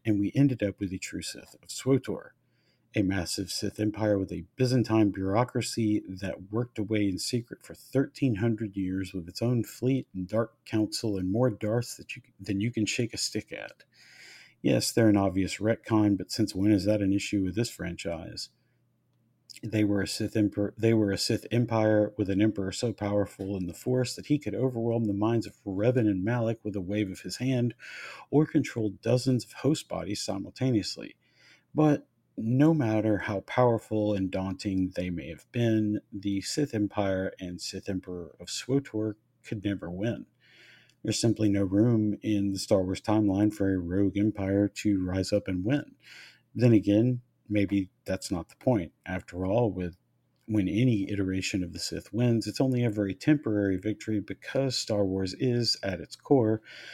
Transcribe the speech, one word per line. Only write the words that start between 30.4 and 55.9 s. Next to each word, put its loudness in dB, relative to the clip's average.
But 2
no 4
matter 2
how -2
powerful 2
and 0
daunting -2
they -4
may -6
have -16
been, 2
the -4
Sith -4
Empire 0
and -10
Sith -10
Emperor -8
of -16
swotor -2
could -8
never -4
win. -4
There's -2
simply 2
no 4
room 4
in 0
the -4
Star 2
Wars -4
timeline 2
for 0
a 0
rogue 0
empire 2
to 0
rise 0
up 0
and -2
win. -2
Then 6
again, 4
maybe 0
that's -4
not -4
the -20
point. 0
After -6
all, 2
with, -6
when 2
any 2
iteration -2
of -8
the -12
Sith -8
wins, 2
it's -6
only 2
ever 0
a -2
temporary 2
victory -4
because -4
Star 0
Wars -2
is, 0
at -6